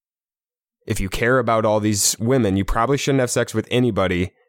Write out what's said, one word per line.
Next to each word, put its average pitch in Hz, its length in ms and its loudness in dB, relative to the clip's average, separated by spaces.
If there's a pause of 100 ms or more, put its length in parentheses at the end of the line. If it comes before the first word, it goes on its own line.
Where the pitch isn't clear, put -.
(880)
If 107 140 -4
you 98 80 -2
care 120 300 0
about 113 260 0
all 107 160 2
these 104 380 0
women, 113 380 0
you 98 80 2
probably 117 340 0
shouldn't 135 220 0
have 123 100 0
sex 120 240 -2
with 110 160 -4
anybody 95 600 0 (160)